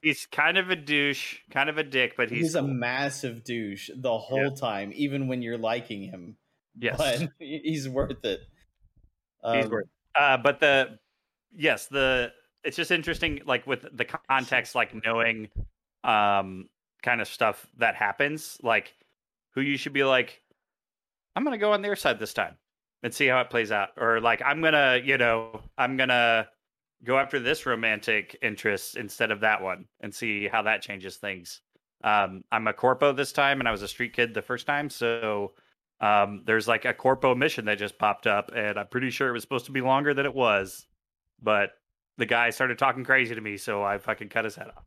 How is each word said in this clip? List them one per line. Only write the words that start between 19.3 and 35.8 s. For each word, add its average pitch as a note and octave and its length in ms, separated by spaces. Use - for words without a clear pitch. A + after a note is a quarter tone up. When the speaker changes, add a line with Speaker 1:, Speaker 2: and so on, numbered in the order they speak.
Speaker 1:
who C3+ 100
you C#3 160
should C#3 160
be C#3 100
like, B2+ 380
"I'm A3 80
gonna C#4+ 140
go G#3 160
on G3+ 80
their G3+ 140
side B2 240
this G#2+ 140
time - 240
and A#2 100
see C#3+ 140
how B2+ 140
it A#2 80
plays A2+ 220
out." G2+ 260
Or, A2+ 240
like, A2+ 200
"I'm C#3+ 200
gonna, C#3+ 420
you C3+ 140
know, A2+ 440
I'm C3 200
gonna A#2+ 520
go B2+ 120
after C#3 220
this C3 260
romantic A2 760
interest G#2 560
instead A2 340
of G#2 80
that G#2+ 220
one F#2 260
and G#2 120
see G#2 360
how A2+ 140
that G#2+ 180
changes F#2+ 360
things." F#2+ 440
Um, G2 480
I'm A2 160
a G#2+ 60
corpo C3 400
this C3 180
time, C#3 300
and A#2+ 80
I - 20
was G2+ 100
a G2+ 60
street A#2+ 260
kid A#2+ 200
the G#2+ 80
first - 260
time, D3 220
so, A2+ 640